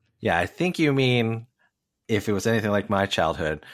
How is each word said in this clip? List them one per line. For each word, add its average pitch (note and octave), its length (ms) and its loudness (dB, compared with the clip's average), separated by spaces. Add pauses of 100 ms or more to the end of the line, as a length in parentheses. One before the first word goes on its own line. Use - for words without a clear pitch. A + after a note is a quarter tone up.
(200)
Yeah, F#2 180 0
I F2+ 80 0
think F3 320 -4
you D3+ 140 2
mean, A#2+ 540 0 (600)
if G#2+ 200 0
it G#2+ 40 0
was G2 140 0
anything A2 240 0
like G2+ 200 0
my G2 160 2
childhood, D#2+ 680 -2